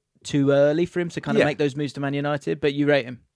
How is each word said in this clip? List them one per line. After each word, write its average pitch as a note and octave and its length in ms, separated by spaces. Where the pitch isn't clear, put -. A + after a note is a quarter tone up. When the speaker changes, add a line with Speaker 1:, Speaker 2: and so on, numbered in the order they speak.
Speaker 1:
too C#3 280
early D3 340
for F3 160
him F3 80
to - 120
kind - 160
of C#3 40
Speaker 2:
Yeah. - 60
Speaker 1:
make D3 120
those C#3+ 160
moves C#3+ 200
to C#3 60
Man C#3 120
United. D3 480
But D3 140
you C#3+ 120
rate C#3 200
him? A#2+ 140